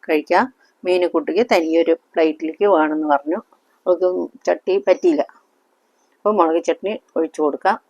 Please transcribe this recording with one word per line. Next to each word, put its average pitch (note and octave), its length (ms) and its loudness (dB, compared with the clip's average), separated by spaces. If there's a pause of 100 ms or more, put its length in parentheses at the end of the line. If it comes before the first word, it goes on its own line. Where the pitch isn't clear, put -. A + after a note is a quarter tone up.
കഴിക്കാം. F3 360 0 (400)
മീനുകുട്ടിക്ക് F3 680 0
തനിയൊരു E3 420 2 (180)
പ്ലേറ്റിലേക്ക് D#3+ 640 -2
വേണമെന്ന് D#3 400 0
പറഞ്ഞു. F3 240 -2 (480)
അവൾക്ക് F3+ 220 0 (380)
ചട്ടി F#3 280 -2 (120)
പറ്റിയില്ല. C#4+ 360 2 (920)
അപ്പോൾ G#3 220 -2
മുളക് E3 300 2
ചട്നി F#3+ 240 -4 (240)
ഒഴിച്ചു D#3+ 280 -4
കൊടുക്കാം. E3+ 320 0 (140)